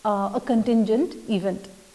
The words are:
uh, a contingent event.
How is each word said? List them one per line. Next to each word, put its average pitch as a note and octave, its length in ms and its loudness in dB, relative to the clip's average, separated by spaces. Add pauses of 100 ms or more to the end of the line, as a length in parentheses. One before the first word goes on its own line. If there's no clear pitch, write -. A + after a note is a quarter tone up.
uh, G3 300 0
a B3 60 -2
contingent A3+ 760 2 (140)
event. F#3+ 400 -2 (260)